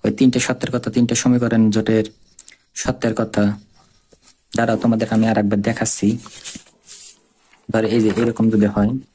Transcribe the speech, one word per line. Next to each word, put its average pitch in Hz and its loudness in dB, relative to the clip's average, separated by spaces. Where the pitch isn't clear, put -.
ওই 107 -2
তিনটে 127 4
সত্যের 127 -4
কথা, 117 -6
তিনটে 120 2
সমীকরণ 120 2
জোটের 110 2
সত্যের 117 -2
কথা? 107 0
দাঁড়াও, 117 0
তোমাদের 113 2
আমি 110 4
আর 110 2
একবার 104 0
দেখাচ্ছি। 113 0
ধরো, 110 0
এই 117 4
যে 107 4
এরকম 117 0
যদি 104 4
হয় 107 2